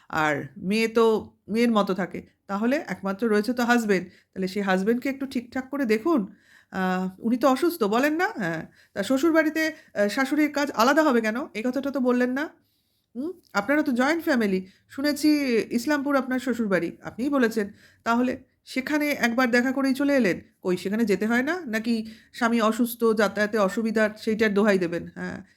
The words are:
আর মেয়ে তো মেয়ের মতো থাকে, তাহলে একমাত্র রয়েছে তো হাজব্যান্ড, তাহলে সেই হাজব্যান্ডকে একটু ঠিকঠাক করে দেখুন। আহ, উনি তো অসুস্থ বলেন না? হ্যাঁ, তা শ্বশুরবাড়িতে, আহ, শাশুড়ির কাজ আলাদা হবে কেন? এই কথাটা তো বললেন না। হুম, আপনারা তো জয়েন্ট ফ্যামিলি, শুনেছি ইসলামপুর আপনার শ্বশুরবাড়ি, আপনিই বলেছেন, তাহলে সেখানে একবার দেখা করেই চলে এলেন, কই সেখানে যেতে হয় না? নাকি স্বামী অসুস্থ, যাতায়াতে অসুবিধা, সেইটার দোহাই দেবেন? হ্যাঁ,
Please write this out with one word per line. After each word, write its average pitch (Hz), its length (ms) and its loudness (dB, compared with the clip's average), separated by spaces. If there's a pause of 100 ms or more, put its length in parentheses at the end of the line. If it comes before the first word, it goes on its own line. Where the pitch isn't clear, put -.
আর 156 260 0 (220)
মেয়ে 220 320 0
তো 226 160 4 (440)
মেয়ের 233 240 2
মতো 196 220 2
থাকে, 185 260 -6 (260)
তাহলে 220 300 0 (100)
একমাত্র 196 420 -4
রয়েছে 208 240 2
তো 240 120 -2
হাজব্যান্ড, 214 440 2
তাহলে - 400 -8
সেই 202 140 -4
হাজব্যান্ডকে 196 460 0
একটু 269 180 -6
ঠিকঠাক 262 460 -8
করে 277 120 -2
দেখুন। 220 420 2 (460)
আহ, 185 360 -2 (180)
উনি 233 100 2
তো 277 120 4
অসুস্থ 285 360 2
বলেন 254 300 2
না? 359 220 0
হ্যাঁ, 165 260 -4 (320)
তা 196 80 -4
শ্বশুরবাড়িতে, 311 640 2
আহ, 208 420 -4
শাশুড়ির 285 440 0
কাজ 285 180 -2
আলাদা 277 320 2
হবে 254 180 4
কেন? 220 160 -2 (180)
এই 214 80 -6
কথাটা 254 280 -4
তো 277 100 -4
বললেন 247 300 2
না। 277 140 -2 (720)
হুম, 302 160 -8 (200)
আপনারা 277 300 0
তো 294 100 0
জয়েন্ট 285 320 0
ফ্যামিলি, 208 420 0 (240)
শুনেছি 294 380 0 (420)
ইসলামপুর 277 460 0
আপনার 262 220 0
শ্বশুরবাড়ি, 214 640 -2
আপনিই 226 260 -6
বলেছেন, 226 380 2 (380)
তাহলে 240 280 0 (320)
সেখানে 294 460 -2
একবার 233 400 0
দেখা 247 220 2
করেই 262 220 0
চলে 285 220 2
এলেন, 208 240 2 (220)
কই 185 140 0
সেখানে 214 280 -2
যেতে 208 220 0
হয় 233 160 2
না? 302 120 -2 (120)
নাকি 220 400 -2 (260)
স্বামী 233 280 2
অসুস্থ, 226 440 0 (160)
যাতায়াতে 208 380 0
অসুবিধা, 214 460 2 (200)
সেইটার 220 300 0
দোহাই 202 240 4
দেবেন? 170 360 -4
হ্যাঁ, 180 240 -10 (180)